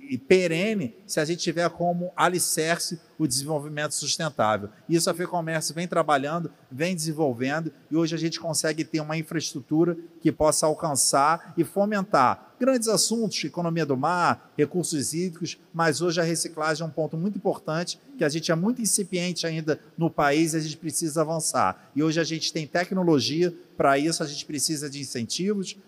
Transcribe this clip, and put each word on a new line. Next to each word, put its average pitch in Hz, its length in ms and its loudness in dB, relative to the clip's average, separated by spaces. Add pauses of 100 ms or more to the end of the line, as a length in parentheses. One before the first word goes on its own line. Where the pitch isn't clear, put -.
(100)
e 127 80 -2
perene 180 800 2 (100)
se - 140 -2
a 151 40 2
gente 170 140 -2
tiver 170 320 0
como 175 460 -2
alicerce 165 840 0 (200)
o 156 80 2
desenvolvimento 147 680 -2
sustentável. 113 760 0 (200)
Isso 165 200 2
a 170 60 2
Fecomércio 165 600 -4
vem 170 120 -4
trabalhando, 156 640 0 (200)
vem 165 240 -2
desenvolvendo, 151 760 -2 (180)
e 147 60 0
hoje 165 180 2
a 160 40 -2
gente 160 220 -4
consegue 156 440 -2
ter 156 160 -4
uma 156 160 -4
infraestrutura 160 800 0 (240)
que 156 120 2
possa 156 340 2
alcançar 156 880 2
e 170 80 4
fomentar 190 920 2
grandes 247 300 2
assuntos, 220 560 0
economia 165 420 -2
do 139 100 2
mar, 156 600 0
recursos 147 580 0
hídricos, 170 440 -6 (140)
mas 160 300 2
hoje 175 180 0
a 165 40 2
reciclagem 160 580 -2
é 165 40 -6
um 156 40 -8
ponto 156 260 -4
muito 196 200 -2
importante, 170 640 -4 (200)
que 170 60 0
a 151 40 4
gente 156 220 -2
é 165 40 2
muito 226 280 0
incipiente 180 640 -2
ainda 160 320 -2 (180)
no 165 140 2
país 156 420 4
e 160 40 0
a 160 40 0
gente 151 160 -6
precisa 160 440 -2
avançar. 147 760 0
E 139 80 2
hoje 160 160 2
a 165 60 2
gente 160 280 -4
tem 156 140 -4
tecnologia 170 840 2 (240)
para 139 220 6
isso, 160 240 0
a 156 40 -4
gente 143 180 -10
precisa 147 440 -4
de 139 120 -10
incentivos, 180 760 -4 (120)